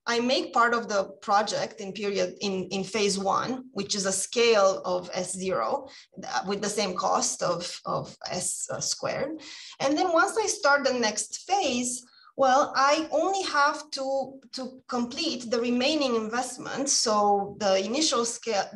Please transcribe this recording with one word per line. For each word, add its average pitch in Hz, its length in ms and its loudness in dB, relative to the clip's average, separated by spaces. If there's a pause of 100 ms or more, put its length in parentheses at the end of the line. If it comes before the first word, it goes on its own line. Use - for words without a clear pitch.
I 233 140 0
make 262 340 0
part 233 200 4
of 226 160 -2
the 196 160 0 (160)
project 208 580 0
in 190 140 -8
period, 196 480 -2
in, 190 300 -2
in 190 120 -2
phase 202 340 0
one, 196 540 0
which 196 240 -4
is 190 100 -2
a 196 60 2
scale 202 720 4
of 180 300 -2
S 185 180 -4
zero, 185 560 -2 (400)
uh, - 180 -2
with 196 160 -2
the 208 80 -2
same 202 240 -2
cost 185 480 0
of, 175 440 -2
of - 300 -6 (140)
S - 380 -6 (120)
squared. 285 600 -4 (400)
And 285 180 0
then 359 140 2
once 339 260 4
I 427 100 0
start 285 360 2
the 254 100 2
next 220 540 -4
phase, 262 580 0 (300)
well, 262 400 4
I 294 360 4
only 370 320 0
have 294 480 0
to, 269 480 -4 (140)
to - 340 -10
complete 247 640 -4
the 240 100 0
remaining 254 540 2
investment. 226 720 -4
So 202 720 2
the 190 240 4
initial 240 420 2
scale, 208 400 -2 (100)